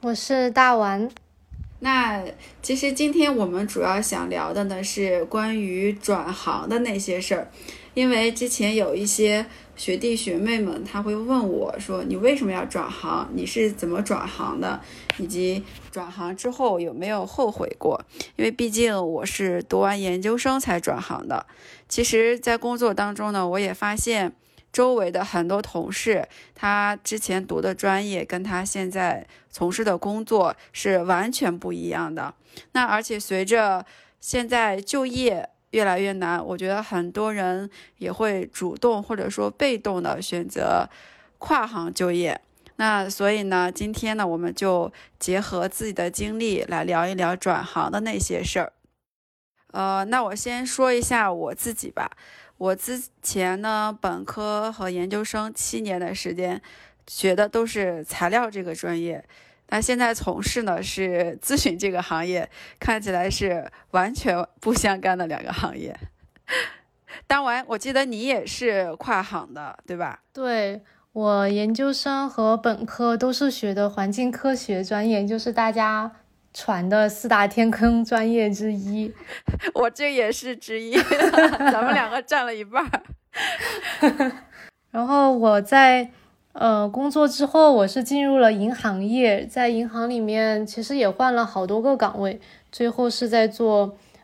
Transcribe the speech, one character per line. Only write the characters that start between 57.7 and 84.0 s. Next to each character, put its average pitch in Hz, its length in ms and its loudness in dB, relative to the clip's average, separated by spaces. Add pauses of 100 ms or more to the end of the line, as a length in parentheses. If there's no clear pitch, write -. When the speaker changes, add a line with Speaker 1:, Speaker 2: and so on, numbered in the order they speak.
Speaker 2:
材 175 280 -2
料 226 200 2
这 202 140 -8
个 165 100 -6
专 170 240 -4
业， 165 240 -6 (460)
那 208 100 -2
现 247 200 0
在 233 160 2
从 - 280 -4
事 233 200 -2
呢 190 200 -2
是 175 600 -2
咨 - 120 -2
询 185 240 2
这 196 120 0
个 180 100 -2
行 170 260 -4
业， 180 220 -2 (320)
看 220 180 0
起 208 120 -6
来 180 180 0
是 180 420 -2 (200)
完 190 240 2
全 180 280 -2 (160)
不 220 140 0
相 196 260 0
干 185 200 0
的 180 80 -2
两 - 180 -6
个 - 80 -8
行 185 240 -4
业。 - 180 -10 (1300)
当 277 180 2
然， 254 240 0
我 226 80 -4
记 254 160 -6
得 269 140 2
你 220 160 -6
也 254 240 0
是 190 500 0
跨 202 260 0
行 185 300 -8
的， 147 340 -12
对 180 80 -10
吧？ 170 260 -6 (120)
Speaker 1:
对， 220 480 -2 (320)
我 208 340 2
研 208 280 2
究 269 180 2
生 277 340 -2
和 226 300 2
本 220 300 0
科 233 320 0
都 254 120 2
是 269 200 2
学 214 240 -2
的 202 160 2
环 202 200 -2
境 247 200 0
科 262 240 0
学 196 280 -2
专 208 240 -2
业， 208 200 2
就 220 120 -2
是 226 140 -4
大 226 180 2
家 220 400 0 (440)
传 180 340 -2
的 214 180 6
四 208 220 -4
大 208 180 6
天 226 240 4
坑 233 320 4
专 226 300 2
业 220 160 4
之 208 240 -2
一。 208 400 -4 (320)
Speaker 2:
<laughs> - 300 -4
我 233 160 2
这 285 200 -2
也 240 220 2
是 247 240 -6
之 220 240 -6
一， 226 160 0 (360)
<laughs> 311 380 6
咱 233 140 2
们 247 80 2
两 247 180 2
个 247 120 -2
占 262 240 0
了 233 80 -6
一 214 100 -8
半 226 180 -2
儿。 262 200 -4 (1000)